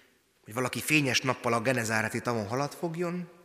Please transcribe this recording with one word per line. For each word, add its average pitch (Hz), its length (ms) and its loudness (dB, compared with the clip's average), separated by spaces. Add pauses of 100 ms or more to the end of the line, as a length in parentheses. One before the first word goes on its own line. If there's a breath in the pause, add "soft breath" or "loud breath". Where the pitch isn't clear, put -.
(440 soft breath)
hogy 107 100 -14
valaki 127 260 -2
fényes 139 400 4
nappal 123 320 0
a 117 80 4
genezáreti 110 600 0
tavon 117 280 0
halat 135 260 -2
fogjon, 175 560 -4 (140)